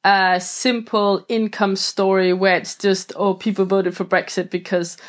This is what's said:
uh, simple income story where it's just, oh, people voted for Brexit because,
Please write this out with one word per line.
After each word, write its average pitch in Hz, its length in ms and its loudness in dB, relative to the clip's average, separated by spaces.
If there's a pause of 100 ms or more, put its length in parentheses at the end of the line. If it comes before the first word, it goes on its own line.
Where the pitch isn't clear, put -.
uh, 190 340 4
simple 208 920 0
income 214 480 0
story 190 580 0
where 185 240 2
it's - 180 -8
just, 190 400 -2
oh, 196 180 0
people 196 320 -2
voted 185 300 0
for 185 100 -6
Brexit 180 460 -2
because, 175 460 -4 (120)